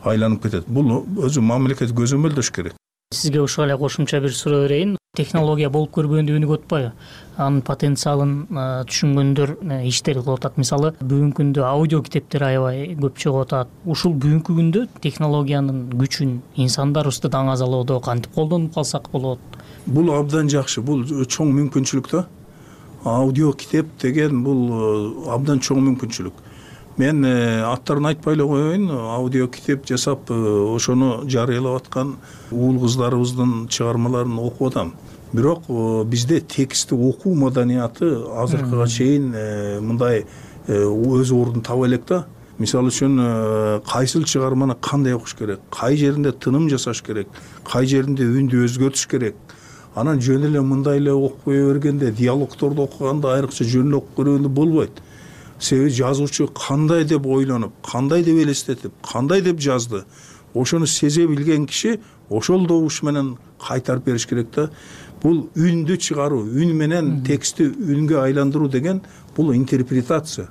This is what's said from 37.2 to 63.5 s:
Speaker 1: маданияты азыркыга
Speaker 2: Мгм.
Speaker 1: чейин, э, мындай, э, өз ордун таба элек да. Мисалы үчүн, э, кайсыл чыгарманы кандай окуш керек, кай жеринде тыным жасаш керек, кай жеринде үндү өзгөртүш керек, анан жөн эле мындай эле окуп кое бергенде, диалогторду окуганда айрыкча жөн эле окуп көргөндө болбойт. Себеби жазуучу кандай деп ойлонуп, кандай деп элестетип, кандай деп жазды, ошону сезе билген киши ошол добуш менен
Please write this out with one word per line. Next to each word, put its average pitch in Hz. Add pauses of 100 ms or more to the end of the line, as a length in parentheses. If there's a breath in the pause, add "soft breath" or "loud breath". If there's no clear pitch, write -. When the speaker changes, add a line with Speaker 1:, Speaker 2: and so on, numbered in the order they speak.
Speaker 1:
маданияты 127 (140)
азыркыга 123
Speaker 2:
Мгм. 120
Speaker 1:
чейин, 127
э, 104
мындай, 117 (420 loud breath)
э, 101
өз 123
ордун 120
таба 127
элек 123
да. 180 (340 loud breath)
Мисалы 127
үчүн, 135
э, 110 (100)
кайсыл 131
чыгарманы 131
кандай 139
окуш 117
керек, 101 (120)
кай 127
жеринде 143
тыным 147
жасаш 123
керек, 104 (360 loud breath)
кай 127
жеринде 135
үндү 123
өзгөртүш 127
керек, 123 (600 loud breath)
анан 135
жөн 135
эле 147
мындай 135
эле 143
окуп 135
кое 139
бергенде, 139
диалогторду 139
окуганда 139
айрыкча 131
жөн 127
эле 143
окуп -
көргөндө 143
болбойт. 147 (580 loud breath)
Себеби 139
жазуучу 135
кандай 156
деп 151
ойлонуп, 131 (100)
кандай 139
деп 165
элестетип, 139 (100)
кандай 147
деп 175
жазды, 120 (500 loud breath)
ошону 143
сезе 160
билген 151
киши 220 (300 loud breath)
ошол 175
добуш 160
менен 139 (220)